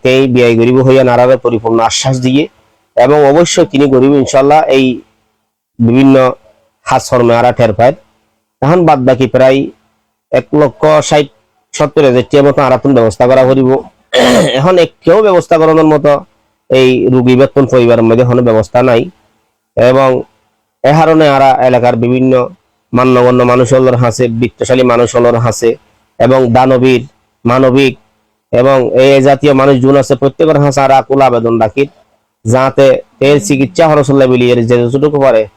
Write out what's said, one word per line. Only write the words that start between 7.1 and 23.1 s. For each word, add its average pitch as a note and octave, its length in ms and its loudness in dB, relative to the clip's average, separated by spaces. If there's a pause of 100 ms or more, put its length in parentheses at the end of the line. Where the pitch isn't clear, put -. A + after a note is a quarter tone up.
আরা A#2+ 160 0
ঠের A#2 220 -2
পায়। A#2 200 0 (680)
এখন D#3 240 0
বাদ D3 200 0
বাকি B2+ 220 0
প্রায় C3 320 0 (720)
এক B2+ 220 -2
লক্ষ D3 280 -2 (200)
ষাট D3 260 -2 (460)
সত্তর D3+ 320 -2
হাজার B2 220 0
টিয়ার C#3+ 180 0
মতো C#3+ 160 0
আরাতুন C3 320 0
ব্যবস্থা A#2 340 0
করা C3 180 2
করিব। C3 240 0 (440)
<clears throat> E3+ 460 -2
এখন F3+ 180 0
একটাও E3 440 0
ব্যবস্থা F3+ 360 0
করানোর D#3+ 360 2
মতো D3 180 0 (580)
এই C3 200 2 (200)
রোগী B2+ 260 0
বেতন C3 320 0
পরিবারের A#2 400 0
মধ্যে A#2 180 2
কোনো B2 160 -2
ব্যবস্থা A2+ 400 -2
নাই। B2 200 0 (760)
এবং C3 320 2 (760)
এ C3+ 100 2
কারণে D#3 360 2
আরা C3+ 200 2 (140)
এলাকার B2 340 0
বিভিন্ন B2+ 360 -2 (600)
মান্যগণ্য B2 500 2